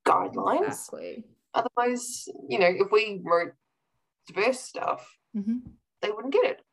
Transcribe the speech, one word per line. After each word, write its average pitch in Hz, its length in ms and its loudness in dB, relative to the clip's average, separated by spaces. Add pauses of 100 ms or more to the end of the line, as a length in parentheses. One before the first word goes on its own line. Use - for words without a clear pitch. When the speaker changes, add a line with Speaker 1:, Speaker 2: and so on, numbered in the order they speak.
Speaker 1:
guidelines. 202 600 2
Speaker 2:
Exactly. - 580 -10 (280)
Speaker 1:
Otherwise, 247 760 -2 (180)
you - 120 -2
know, 180 100 6
if 190 240 2
we 214 320 2
wrote 170 280 2 (720)
diverse 220 340 0
stuff, - 560 -6 (180)
Speaker 2:
Mm-hmm. 220 220 -2 (440)
Speaker 1:
they 208 100 -2
wouldn't 240 220 -6
get 480 120 4
it. - 160 -2 (100)